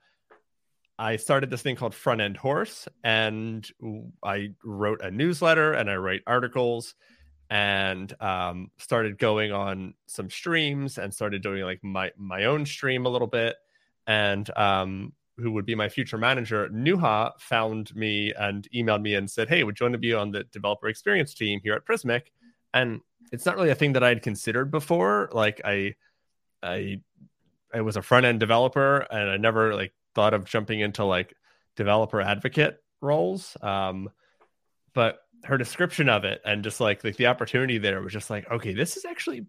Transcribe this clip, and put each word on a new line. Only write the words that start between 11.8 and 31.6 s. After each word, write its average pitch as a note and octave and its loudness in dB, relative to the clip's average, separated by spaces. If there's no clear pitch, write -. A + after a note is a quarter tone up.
my, F#2+ -4
my G2 -2
own D3 2
stream C3 -2
a B2+ 4
little B2 0
bit. A#2 0
And, G#2 2
um, G2 0
who A#2+ -4
would G#2 -4
be A2+ -2
my G#2+ 0
future A2+ -4
manager, A2+ 0
Nuha, A#2+ 2
found A2 -2
me G#2 -2
and G2+ -4
emailed A2 2
me G#2 0
and G2 -2
said, A2+ -2
"Hey, E3 4
would G#2 -2
you B2+ 0
want B2 2
to A#2+ -4
be A#2 0
on G#2 0
the G2+ -4
developer G#2 -4
experience E3+ 0
team G#2 -2
here G#2 0
at - -4
Prismic?" B2+ -2
And B2 2
it's A#2+ -6
not F3+ 0
really F3+ 4
a C3 4
thing C#3+ 2
that C3 4
I'd A#2+ 6
considered A#2+ -2
before. F3+ 0
Like, G#2+ 2
I, G2+ 0
I, G2 -6
I A2+ -4
was A2 -2
a G2 -2
front B2+ 6
end A#2 2
developer, B2+ 4
and G#2 0
I F#2+ 0
never, A2 4
like, G2 -4
thought G#2+ 6
of G2 0
jumping A2 -2
into, G#2 -2
like, F#2 0